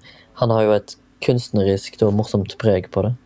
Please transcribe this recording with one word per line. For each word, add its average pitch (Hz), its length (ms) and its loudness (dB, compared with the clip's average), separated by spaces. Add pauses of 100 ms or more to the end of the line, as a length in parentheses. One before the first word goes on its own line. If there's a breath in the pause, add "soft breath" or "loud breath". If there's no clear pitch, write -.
(360 loud breath)
han 120 140 0
har 110 120 4
jo 107 100 4
et 101 220 -2 (260)
kunstnerisk 101 840 0
og 104 120 2
morsomt 101 440 -2
preg 98 320 0
på 95 120 -4
det. 123 120 -2 (120)